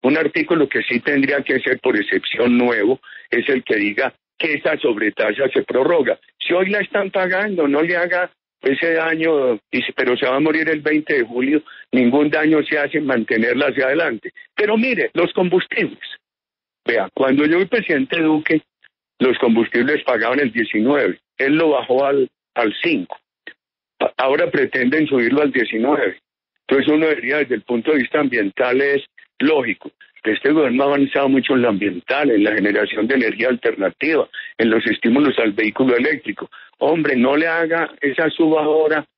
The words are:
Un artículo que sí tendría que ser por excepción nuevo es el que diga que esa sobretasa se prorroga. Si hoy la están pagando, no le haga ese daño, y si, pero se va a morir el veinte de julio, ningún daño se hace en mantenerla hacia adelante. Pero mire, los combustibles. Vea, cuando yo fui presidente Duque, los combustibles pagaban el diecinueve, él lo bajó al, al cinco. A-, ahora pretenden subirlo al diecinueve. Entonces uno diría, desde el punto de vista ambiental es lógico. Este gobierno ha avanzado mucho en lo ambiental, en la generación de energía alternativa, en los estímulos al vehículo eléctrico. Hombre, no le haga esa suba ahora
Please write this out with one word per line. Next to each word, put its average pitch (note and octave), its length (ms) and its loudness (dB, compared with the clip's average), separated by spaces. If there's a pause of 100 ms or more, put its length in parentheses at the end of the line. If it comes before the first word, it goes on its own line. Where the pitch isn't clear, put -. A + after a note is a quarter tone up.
Un C3+ 140 2
artículo D#3 520 0
que A2+ 140 -2
sí B2 180 -2
tendría C#3+ 420 0
que C3+ 180 -2
ser C3 200 -2
por B2 160 0
excepción A2 600 0
nuevo B2 440 0 (300)
es A#2 180 -2
el C3 140 0
que - 140 -2
diga G#2 380 -2 (240)
que D#3 160 -4
esa - 240 -2
sobretasa A2 760 -2
se - 100 0
prorroga. C3+ 560 0 (200)
Si - 160 -2
hoy F#3+ 160 0
la G#3 100 -2
están G3 300 -4
pagando, F#3 580 0
no C#3+ 140 2
le E3+ 140 0
haga F3 340 -2 (320)
ese D3+ 320 0
daño, D#3+ 640 0 (140)
y B2 120 -2
si, - 100 -6
pero B2 240 0
se C3+ 100 -2
va B2+ 100 2
a C#3 40 2
morir D#3 300 0
el D#3 100 -2
veinte D3+ 340 0
de B2+ 100 2
julio, B2+ 380 0 (300)
ningún B2+ 380 4
daño D#3 340 2
se D3+ 140 -2
hace C#3+ 200 -2
en D3+ 80 -4
mantenerla B2 600 0
hacia C3 180 -2
adelante. C3+ 480 -2 (240)
Pero G#3 220 2
mire, A3 340 0
los E3+ 220 0
combustibles. F3+ 680 -2 (840)
Vea, G#2+ 260 -2
cuando C3+ 320 2
yo D#3+ 140 2
fui G3 80 0
presidente E3+ 560 -2
Duque, D#3 400 0 (560)
los B2 200 2
combustibles A#2+ 680 0
pagaban A#2+ 360 0
el C3 100 0
diecinueve, A2 680 0 (180)
él C#3 200 0
lo D#3+ 140 2
bajó C3 360 0
al, C#3 200 0 (280)
al A2+ 280 -2
cinco. E3 360 -4 (840)
A-, - 160 -2
ahora C#3+ 340 0
pretenden C3+ 560 0
subirlo C3+ 360 0
al C#3 100 0
diecinueve. A#2+ 680 -2 (480)
Entonces C#3 240 2
uno D#3 180 2
diría, C3 300 -2
desde B2 180 -2
el G#2+ 60 -6
punto A#2+ 300 -2
de D3+ 60 2
vista C3 220 -2
ambiental B2 600 0
es C#3 240 0 (340)
lógico. C3 520 0 (320)
Este A2 300 0
gobierno C#3 320 2
ha - 20 2
avanzado C#3 440 0
mucho C3+ 240 2
en B2+ 80 4
lo A#2+ 80 2
ambiental, G#2 600 -2
en G#2 140 4
la G#2+ 100 0
generación G#2 520 0
de C3 80 0
energía A#2 340 0
alternativa, A#2 800 -2 (300)
en A#2 100 2
los A2+ 180 2
estímulos B2 520 2
al A2+ 140 2
vehículo A2+ 440 0
eléctrico. B2 540 -4 (280)
Hombre, C#3+ 380 0
no B2+ 200 4
le D#3+ 100 2
haga E3 440 -2 (120)
esa D3 260 0
suba D#3 340 2
ahora D#3 420 2 (140)